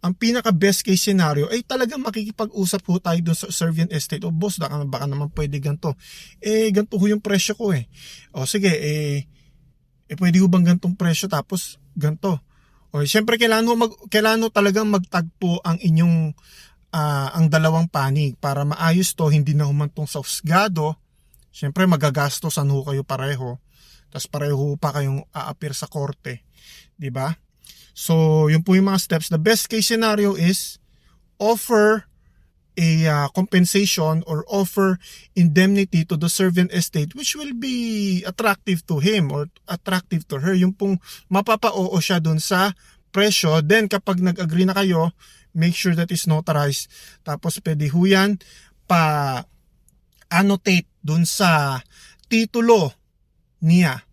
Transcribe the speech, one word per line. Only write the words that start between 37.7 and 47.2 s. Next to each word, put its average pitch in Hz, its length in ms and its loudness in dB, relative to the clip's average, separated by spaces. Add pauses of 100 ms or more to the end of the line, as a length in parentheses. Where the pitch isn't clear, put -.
attractive 196 640 -2
to 151 120 -2
him 185 280 2
or 147 240 -6 (160)
attractive 175 600 -4
to 139 120 -6
her. 185 160 0
Yung 185 160 2
pong 196 240 -4 (320)
mapapa-oo 196 720 0
siya 175 200 0
dun 160 200 0
sa 185 320 0 (400)
presyo. 185 480 2
Then, 202 320 2
kapag 190 320 -2
nag-agree 180 440 0
na 190 80 0
kayo, 170 360 2 (440)
make 170 200 2
sure 175 200 0
that 170 160 -2
is 165 160 -4
notarized. 151 600 -2 (360)